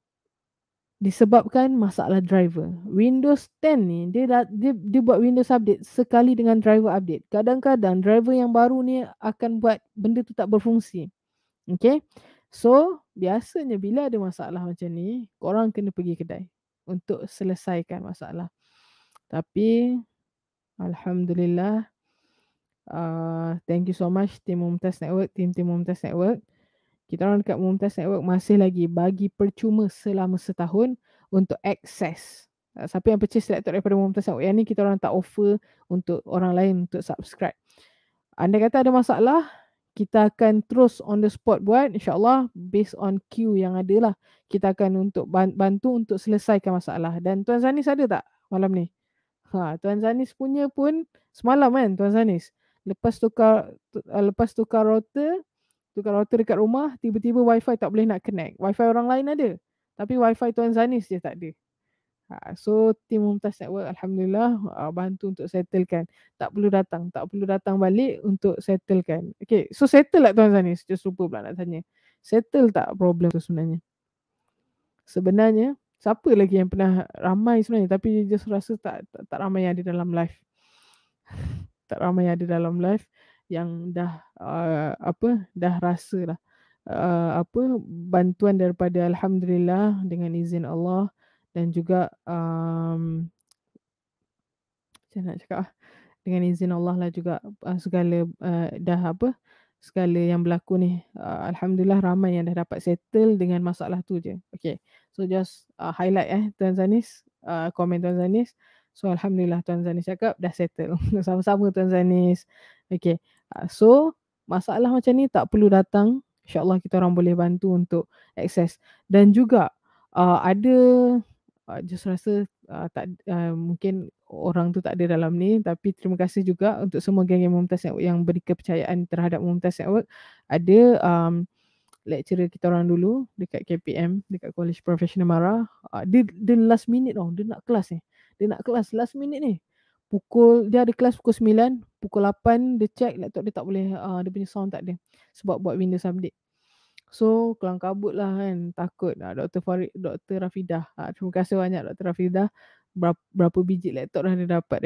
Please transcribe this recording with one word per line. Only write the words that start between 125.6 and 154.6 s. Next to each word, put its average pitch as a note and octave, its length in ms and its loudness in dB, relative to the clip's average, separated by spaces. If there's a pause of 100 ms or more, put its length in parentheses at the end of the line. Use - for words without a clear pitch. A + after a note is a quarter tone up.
tapi F3+ 320 -4
terima F#3 240 -4
kasih F#3 240 -2
juga F#3 400 -2
untuk F3+ 160 -4
semua F#3+ 240 0
geng F3+ 220 2
yang F3+ 100 2
Mumtaz F3+ 320 -2
yang, - 160 -6
yang F3 140 0 (100)
beri F3 160 -2
kepercayaan F3 640 -4
terhadap E3+ 320 -2
Mumtaz F3 400 -2
Network. G#3+ 320 -2 (400)
Ada, G3 480 6
um, E3+ 480 2 (640)
lecturer F3 400 -2
kita F3 240 -2
orang F3 160 2
dulu G3+ 480 0
dekat - 260 -8
K E3+ 160 -6
P - 160 -8
M, F3+ 320 -2
dekat F3 300 -10
College E3+ 260 -6
Professional F3 460 0
Mara. F3+ 340 2 (300)
Ah, - 100 -8
dia, A3 220 4 (100)
dia G#3+ 220 2
last A3+ 340 4
minute B3+ 240 0
tau, E3+ 160 -4
dia G3+ 160 -6
nak - 160 -12
kelas G3+ 320 -2
ni. E3 60 -12 (380)
Dia G#3 160 0
nak - 80 -18
kelas A#3 320 -4
last A#3+ 240 -4
minute C#4+ 240 -6
ni. G#3+ 160 -2 (480)
Pukul, A#3 640 6
dia B3 160 4
ada A#3 80 -2
kelas B3 240 2
pukul A3+ 160 0
sembilan, A3+ 480 4 (160)
pukul G3+ 240 -2
lapan A#3 560 2
dia G#3+ 160 2
check A#3+ 240 -4
laptop - 260 -10
dia G#3 80 -6
tak D3+ 140 -10
boleh, F#3+ 260 -4
ah, F3+ 300 -6
dia F#3 80 -6
punya G3 160 -8
sound G3 240 -8
tak F3+ 160 -12
ada. F3+ 80 -8 (400)
Sebab - 240 -4
buat F3+ 160 -4
Windows F#3 320 -2
update. F3+ 260 -6 (800)
So, A3+ 480 0
kelang F3+ 240 -6
kabut G3+ 320 -4
lah G3 220 -4
kan, F3+ 360 -6
takut. F3 460 -6
Ah, F#2 160 -12
Doktor D#3 240 -6
Farid, F3+ 320 -4
Doktor F#3 540 -8
Rafidah. F3 500 -8
Ah, - 160 -12
terima F#3 240 -10
kasih F#3 240 0
banyak F#3 240 -2
Doktor F3 320 -8
Rafidah. F#3 320 0 (480)
Berap-, E3+ 400 -2
berapa F3 260 2
biji F3+ 320 -2
laptop C3+ 320 -6
dah F#3 80 0
dia F3+ 160 -4
dapat E3+ 360 -2